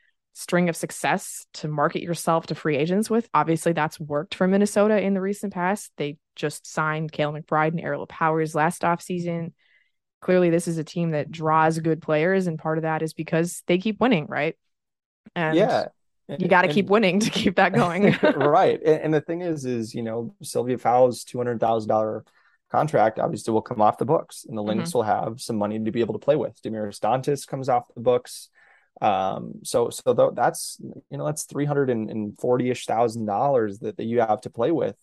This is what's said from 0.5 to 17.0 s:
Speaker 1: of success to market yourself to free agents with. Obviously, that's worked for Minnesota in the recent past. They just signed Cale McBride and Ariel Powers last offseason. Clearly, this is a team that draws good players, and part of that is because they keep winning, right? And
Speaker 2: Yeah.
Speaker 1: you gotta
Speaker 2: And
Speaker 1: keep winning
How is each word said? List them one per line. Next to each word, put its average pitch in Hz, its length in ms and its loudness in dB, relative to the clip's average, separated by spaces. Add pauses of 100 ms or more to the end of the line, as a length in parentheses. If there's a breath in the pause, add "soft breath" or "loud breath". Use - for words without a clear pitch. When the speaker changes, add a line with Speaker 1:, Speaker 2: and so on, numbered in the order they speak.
Speaker 1:
of 165 80 -2
success - 760 -4
to - 140 -10
market 151 360 0
yourself 165 440 -2
to 156 80 -4
free 156 220 -2
agents 180 340 0
with. 226 240 0
Obviously, 165 380 2
that's 156 260 -2
worked 147 360 -6
for 185 120 0
Minnesota 208 540 2
in 196 140 0
the 190 60 -2
recent 202 320 -6
past. 185 440 -4
They 147 220 -6 (180)
just - 300 -6
signed 156 440 -2
Cale 147 220 -2
McBride 156 380 0
and 165 100 -4
Ariel - 260 -6
Powers 160 480 -2
last 160 280 0
offseason. 170 680 -4 (680)
Clearly, 180 300 4
this 165 180 2
is 165 100 -2
a 156 60 -2
team 170 280 -2
that 147 180 -2
draws 160 480 2
good 160 240 0
players, 180 440 2
and 160 120 -4
part 160 200 -2
of 160 40 -4
that 160 200 -2
is 160 100 -4
because 165 540 -2
they 180 120 4
keep 208 220 -4
winning, 208 280 2
right? 147 280 -4 (760)
And 160 220 0
Speaker 2:
Yeah. 160 300 2 (420)
Speaker 1:
you 180 180 -4
gotta 180 220 4
Speaker 2:
And 151 60 0
Speaker 1:
keep 185 120 2
winning 196 340 4